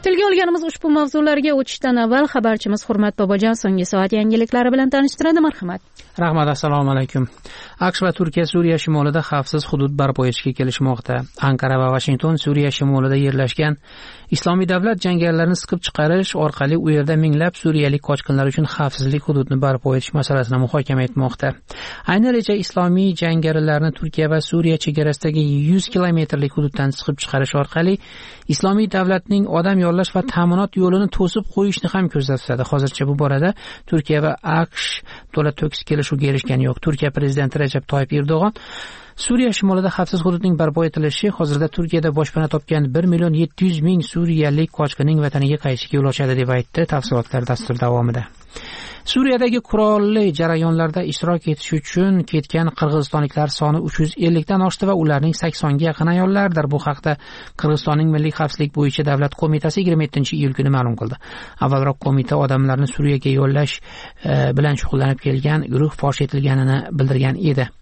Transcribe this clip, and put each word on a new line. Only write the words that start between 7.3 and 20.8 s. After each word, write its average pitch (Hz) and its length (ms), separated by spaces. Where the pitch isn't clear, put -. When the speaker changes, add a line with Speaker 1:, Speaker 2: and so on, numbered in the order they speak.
Speaker 2:
aqsh 180 260
va 185 100
Turkiya 170 340
Suriya 170 320
shimolida 151 420
xavfsiz 147 500
hudud 139 300
barpo 135 240
etishga 127 340
kelishmoqda. 127 580
Anqara 131 300
va 131 160
Washington 143 400
Suriya 143 260
shimolida 135 460
yerlashgan 139 580
Islomiy 180 360
davlat 185 320
jangarilarini 170 560
siqib - 320
chiqarish 175 480
orqali 147 420
u 160 140
yerda 151 260
minglab 160 380
suriyalik 143 540
qochqinlar 139 420
uchun 151 160
xavfsizlik 139 640
hududini 139 320
barpo 135 340
etish 127 240
masalasini 131 460
muhokama 135 440